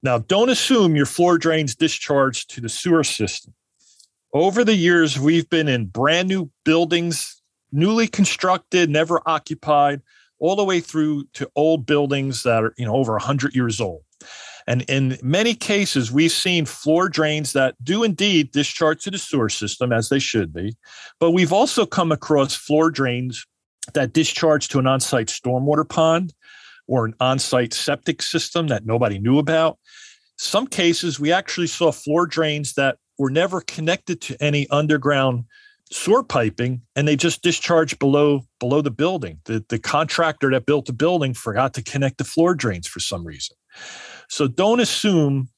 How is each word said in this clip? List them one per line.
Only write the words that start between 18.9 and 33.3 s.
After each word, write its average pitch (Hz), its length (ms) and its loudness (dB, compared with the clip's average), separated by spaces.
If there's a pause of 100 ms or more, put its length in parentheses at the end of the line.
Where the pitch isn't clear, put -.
to 196 80 -8
the 190 60 -8
sewer 120 320 -2
system, 120 440 -4
as 113 160 0
they 139 100 2
should 98 340 -2
be. 95 220 -8 (440)
But 165 120 4
we've 175 220 2
also 226 320 2
come 165 260 0
across 147 420 0
floor 160 380 2
drains 127 540 -4 (480)
that 131 200 0
discharge 156 540 2
to 139 120 0
an 131 60 2
on-site 131 420 0
stormwater 143 600 -2
pond 165 460 0 (520)
or 123 200 0
an 113 160 -6
on-site 127 520 0
septic - 480 -4
system 165 460 -4
that 110 180 -2
nobody 110 340 0
knew 123 200 2
about. 160 400 0 (580)
Some - 300 -2
cases, 170 520 0
we 147 120 0
actually 180 360 -2
saw 160 240 0
floor 165 360 -2
drains 151 460 -4
that 135 240 0 (200)
were 135 140 0